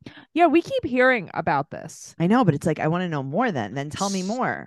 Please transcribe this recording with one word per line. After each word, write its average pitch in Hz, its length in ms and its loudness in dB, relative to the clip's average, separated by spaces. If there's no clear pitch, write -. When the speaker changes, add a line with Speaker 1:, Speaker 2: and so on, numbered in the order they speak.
Speaker 1:
Yeah, 339 140 6
we 311 140 4
keep 523 220 -4
hearing 254 500 2
about 151 380 -2
this. - 480 -16
Speaker 2:
I 170 80 2
know, 240 160 6
but 170 100 6
it's 147 140 -2
like, 156 120 0
I 151 100 0
wanna 180 180 -2
know 151 160 -4
more 185 300 -2
then. 107 200 -4
Then 139 160 -6
tell 196 200 -4
me 196 100 -2
Speaker 1:
S-, 185 80 -4
Speaker 2:
more. 196 400 -4